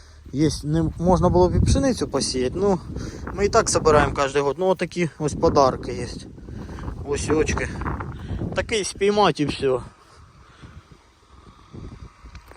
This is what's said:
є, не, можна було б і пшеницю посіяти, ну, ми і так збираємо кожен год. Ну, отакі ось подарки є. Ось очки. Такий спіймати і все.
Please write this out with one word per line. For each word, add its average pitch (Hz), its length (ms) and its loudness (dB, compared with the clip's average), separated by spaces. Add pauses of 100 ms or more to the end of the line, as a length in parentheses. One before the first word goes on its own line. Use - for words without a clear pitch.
(320)
є, 147 180 2 (140)
не, 156 340 0
можна 170 300 4
було 180 200 6
б - 60 -2
і - 60 4
пшеницю 262 480 2
посіяти, 127 500 -2
ну, 190 200 2 (560)
ми 185 120 -2
і - 20 4
так 214 220 4
збираємо 151 460 4
кожен 143 260 0
год. 139 160 0
Ну, 185 80 2
отакі 175 520 0
ось 151 160 -2
подарки 131 600 2
є. 123 140 -8 (960)
Ось 143 240 -2
очки. 147 380 0 (840)
Такий 214 300 -2
спіймати 202 580 2
і 143 40 -2
все. 131 340 0 (2750)